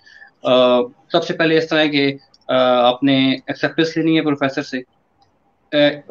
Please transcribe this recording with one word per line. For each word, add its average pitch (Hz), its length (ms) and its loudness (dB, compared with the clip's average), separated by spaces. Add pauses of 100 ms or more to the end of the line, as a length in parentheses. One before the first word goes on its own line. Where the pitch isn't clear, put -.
(480)
अ, 123 340 4 (300)
सबसे 170 220 -2
पहले 160 240 0
इस 160 120 -2
तरह 156 100 0
है 156 100 2
कि, 139 220 0 (380)
अ, - 40 -2
आपने 131 960 2
एक्सेप्टेंस 160 480 -4
लेनी 160 180 0
है 160 60 2
प्रोफेसर 143 400 -2
से। 131 220 -10 (880)
अ, 147 380 2